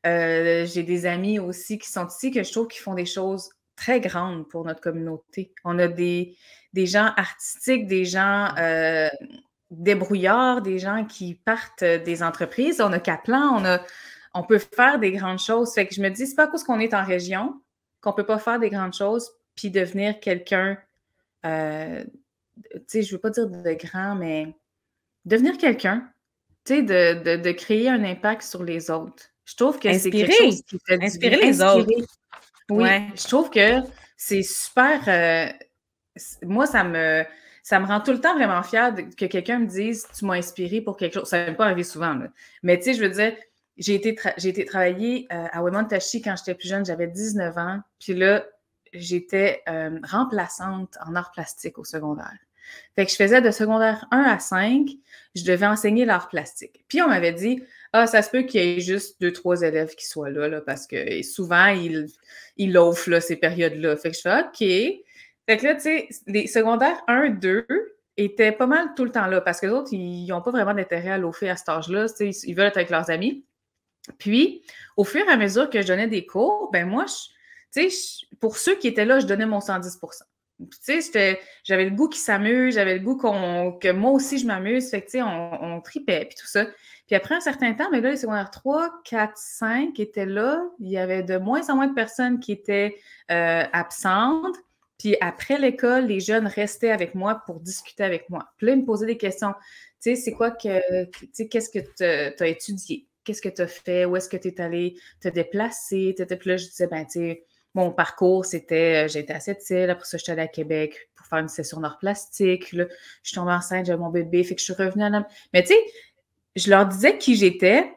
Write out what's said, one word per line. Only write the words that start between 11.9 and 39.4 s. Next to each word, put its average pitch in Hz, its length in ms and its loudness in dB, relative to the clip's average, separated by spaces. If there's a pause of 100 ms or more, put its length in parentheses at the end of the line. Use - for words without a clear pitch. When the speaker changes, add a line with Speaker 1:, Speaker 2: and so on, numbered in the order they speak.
Speaker 1:
des 170 240 -4
entreprises. 180 600 -2
On 202 100 2
a 175 80 0
Kaplan, 233 600 0
on 190 40 -2
a, 180 160 2 (540)
on 180 80 -4
peut 208 160 4
faire 254 400 4
des 208 120 2
grandes 190 300 -4
choses. 233 320 0
Fait 196 140 0
que - 80 -12
je 196 80 -4
me 190 80 0
dis, 226 160 -6
c'est 269 100 -6
pas 302 80 6
à - 40 4
cause 330 160 -6
qu'on 226 160 0
est 226 120 0
en 202 100 0
région 190 580 -4 (420)
qu'on 202 100 -2
peut 202 140 -2
pas 214 120 0
faire 233 220 -2
des 226 80 2
grandes 190 260 -4
choses 226 380 -2 (240)
puis 202 140 -6
devenir 196 500 -2
quelqu'un, 190 560 -2 (680)
euh, 156 580 -6 (680)
tu - 140 -14
sais, 220 160 -2
je 202 120 -6
veux 185 60 -10
pas 220 100 -2
dire 233 180 -2
de 175 240 -4
grand, 185 420 -6
mais 160 400 -4 (680)
devenir 247 320 4
quelqu'un, 240 520 0 (580)
tu 269 100 2
sais, 294 60 4
de, 175 420 4
de, 170 180 2
de 175 100 0
créer 220 360 0
un 240 160 2
impact 208 380 -2
sur 180 200 -12
les 170 280 -6
autres. 160 340 -6 (220)
Je - 100 -18
trouve 269 220 2
que 196 200 2
c'est 190 120 0
quelque 208 200 2
Speaker 2:
Inspirer. 415 200 8
Speaker 1:
chose 185 120 -4
qui - 240 -12
fait 185 120 4
du 180 60 0
Speaker 2:
Inspirer 208 320 2
Speaker 1:
bien. 294 100 6
Speaker 2:
les 185 160 6
autres. 196 180 8
Speaker 1:
Inspirer. 233 260 2 (640)
Oui, 208 120 4
Speaker 2:
Ouais. 196 320 2
Speaker 1:
je - 100 -8
trouve 311 260 2
que 226 300 6 (360)
c'est 196 260 -2
super, 277 640 2
euh, 170 440 2 (640)
c-, - 300 -18
moi, 214 180 2
ça 240 180 2
me, 160 420 0 (380)
ça 196 160 2
me 190 80 2
rend 208 140 0
tout 262 120 0
le 254 100 0
temps 349 120 4
vraiment 202 280 2
fière 233 320 2
de, 185 80 -6
que 185 240 -6
quelqu'un 190 320 -2